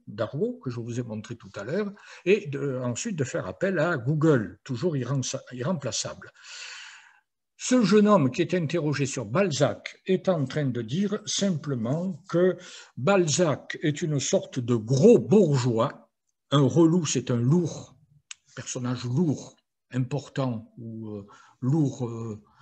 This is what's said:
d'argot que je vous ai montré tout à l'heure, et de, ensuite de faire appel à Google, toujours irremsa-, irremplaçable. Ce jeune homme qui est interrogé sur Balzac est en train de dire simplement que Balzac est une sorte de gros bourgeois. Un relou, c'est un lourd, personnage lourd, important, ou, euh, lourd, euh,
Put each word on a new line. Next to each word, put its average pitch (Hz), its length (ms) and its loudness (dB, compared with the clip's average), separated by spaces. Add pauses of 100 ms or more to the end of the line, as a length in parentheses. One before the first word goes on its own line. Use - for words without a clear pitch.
d'argot 139 560 -4
que 131 80 -6
je 117 80 -8
vous 117 220 -6
ai - 20 -6
montré 110 320 -10
tout 101 220 -18
à 101 80 -10
l'heure, 196 280 -4 (320)
et 196 220 2
de, 139 380 -4
ensuite 123 320 -4
de 143 80 0
faire 120 240 -4
appel 185 320 -2
à 170 160 2
Google, 139 680 2
toujours 135 320 -4
irremsa-, 131 560 -4
irremplaçable. 127 800 -6 (1300)
Ce 254 260 2
jeune 202 240 6
homme 175 240 6
qui 156 100 -4
est 170 140 0
interrogé 151 500 0
sur 127 200 -6
Balzac 135 840 -2
est 185 220 0
en 165 160 0
train 147 220 -4
de 120 160 -4
dire 185 440 -2
simplement 151 1040 -4
que 175 280 2 (400)
Balzac 160 840 2
est 151 200 0
une 151 180 0
sorte - 400 -2
de 120 160 2
gros 135 420 6
bourgeois. 131 920 2 (400)
Un 143 100 4
relou, 160 440 4
c'est 131 260 -2
un 120 80 0
lourd, 147 560 0 (580)
personnage 123 500 -6
lourd, 131 520 -2 (340)
important, 127 840 -4
ou, 113 340 -12
euh, 101 160 -10 (340)
lourd, 131 480 0
euh, 113 340 -10 (200)